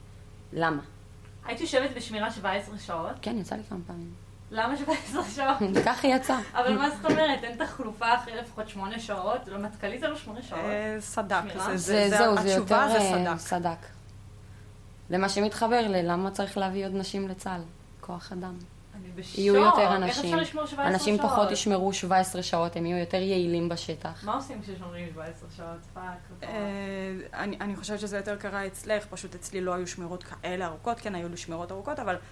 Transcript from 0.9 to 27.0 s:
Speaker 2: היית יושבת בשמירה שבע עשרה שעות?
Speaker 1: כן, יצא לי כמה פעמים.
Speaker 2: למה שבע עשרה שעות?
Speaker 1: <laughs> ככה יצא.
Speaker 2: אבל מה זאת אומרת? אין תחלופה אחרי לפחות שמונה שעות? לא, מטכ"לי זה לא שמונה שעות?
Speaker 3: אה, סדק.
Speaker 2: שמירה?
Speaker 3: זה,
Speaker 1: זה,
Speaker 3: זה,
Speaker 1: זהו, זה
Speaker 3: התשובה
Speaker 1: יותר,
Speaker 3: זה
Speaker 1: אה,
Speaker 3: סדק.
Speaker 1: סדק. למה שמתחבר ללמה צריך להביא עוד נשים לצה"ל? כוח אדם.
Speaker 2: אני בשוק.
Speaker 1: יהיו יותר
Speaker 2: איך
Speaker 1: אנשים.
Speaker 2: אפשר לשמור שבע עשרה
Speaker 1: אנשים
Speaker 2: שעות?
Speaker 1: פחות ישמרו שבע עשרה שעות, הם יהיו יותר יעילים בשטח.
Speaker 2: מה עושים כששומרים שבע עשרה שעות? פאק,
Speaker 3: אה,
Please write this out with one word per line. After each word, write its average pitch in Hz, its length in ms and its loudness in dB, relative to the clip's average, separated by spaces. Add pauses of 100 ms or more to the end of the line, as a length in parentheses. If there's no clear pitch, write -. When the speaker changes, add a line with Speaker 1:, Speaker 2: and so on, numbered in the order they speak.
Speaker 2:
היית - 160 -6
יושבת 277 340 2
בשמירה 214 360 -4
שבע 196 200 -2
עשרה 202 280 -4
שעות? 165 320 -6 (100)
Speaker 1:
כן, 233 160 -4
יצא 202 180 -4
לי 214 80 -10
כמה 190 240 -8
פעמים. 170 260 -10 (380)
Speaker 2:
למה 233 260 0
שבע 285 160 0
עשרה 285 360 -2
שעות? 269 280 2 (180)
Speaker 1:
<laughs> - 100 6
ככה 240 220 2
יצא. 262 300 4 (160)
Speaker 2:
אבל 247 240 4
מה 285 120 2
זאת 302 220 2
אומרת? 294 320 4
אין 240 220 -8
תחלופה 233 500 2
אחרי 233 200 -4
לפחות 220 340 -8
שמונה 202 300 -6
שעות? 208 480 -2
לא, 196 100 -8
מטכ"לי 208 420 -6
זה 302 80 -2
לא 302 80 -2
שמונה 220 260 -10
שעות? - 200 -6
Speaker 3:
אה, 208 380 -2
סדק. 202 420 -2
Speaker 2:
שמירה? 196 240 -4
Speaker 3:
זה, 196 120 0
Speaker 1:
זה, 202 320 4
Speaker 3:
זה, 208 80 6
Speaker 1:
זהו, 208 200 8
זה 190 180 4
Speaker 3:
התשובה 190 200 4
Speaker 1:
יותר, 220 240 6
Speaker 3:
זה 180 300 4
Speaker 1:
אה, 165 80 0
Speaker 3:
סדק. - 20 -8
Speaker 1:
סדק. 170 460 -2 (1200)
למה 190 200 2
שמתחבר 220 580 4
ללמה 180 440 2
צריך 196 260 -2
להביא 190 280 0
עוד 190 100 -4
נשים 196 320 -2
לצה"ל? 185 340 -6 (400)
כוח 180 300 -10
אדם. 185 220 -8 (480)
Speaker 2:
אני 180 140 -14
בשוק. 190 240 -8
Speaker 1:
יהיו 202 160 8
יותר 214 260 10
Speaker 2:
איך 196 100 8
Speaker 1:
אנשים. 190 340 2
Speaker 2:
אפשר - 160 2
לשמור 302 240 -2
שבע 277 180 -4
עשרה 190 100 4
Speaker 1:
אנשים 196 240 4
Speaker 2:
שעות? - 140 4
Speaker 1:
פחות 208 200 4
ישמרו 196 420 2
שבע 190 240 2
עשרה 185 260 2
שעות, 170 320 0
הם 170 100 0
יהיו 175 120 0
יותר 175 200 0
יעילים 175 520 2
בשטח. 165 540 -6
Speaker 2:
מה 208 120 -2
עושים 269 260 -6
כששומרים 175 520 -10
שבע 160 100 -10
עשרה 165 340 -12
שעות? 165 220 -10 (140)
פאק, 185 100 -12 (400)
Speaker 3:
אה, - 60 -12 (840)